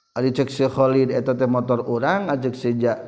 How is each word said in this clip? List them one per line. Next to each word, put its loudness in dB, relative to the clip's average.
Ari 0
cek -2
si -4
Khalid 2
eta 0
teh 0
motor 0
urang, 0
ajek -2
si -2
Ja-, 0